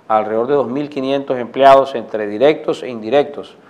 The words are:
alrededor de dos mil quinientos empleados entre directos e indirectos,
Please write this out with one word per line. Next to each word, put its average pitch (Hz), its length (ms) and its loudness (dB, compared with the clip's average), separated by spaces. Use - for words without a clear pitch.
alrededor 110 400 0
de 143 80 -2
dos 127 120 0
mil 139 220 -6
quinientos 135 480 -4
empleados 135 560 4
entre 107 320 -6
directos 131 560 0
e 92 80 -10
indirectos, 113 640 -4